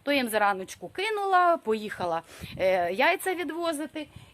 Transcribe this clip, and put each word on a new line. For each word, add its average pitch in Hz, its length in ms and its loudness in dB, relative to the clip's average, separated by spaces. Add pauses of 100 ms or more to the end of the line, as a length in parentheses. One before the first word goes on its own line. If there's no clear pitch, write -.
То 277 100 -2
їм 262 160 2
зраночку 202 600 0
кинула, 381 680 2
поїхала, 196 680 -4 (360)
е, 180 340 2
яйця 339 420 2
відвозити. 311 760 -4 (260)